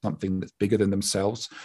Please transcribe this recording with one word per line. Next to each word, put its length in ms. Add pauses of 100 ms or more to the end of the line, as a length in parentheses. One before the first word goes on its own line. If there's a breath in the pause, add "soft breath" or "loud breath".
something 360
that's 200
bigger 180
than 140
themselves, 580 (160 loud breath)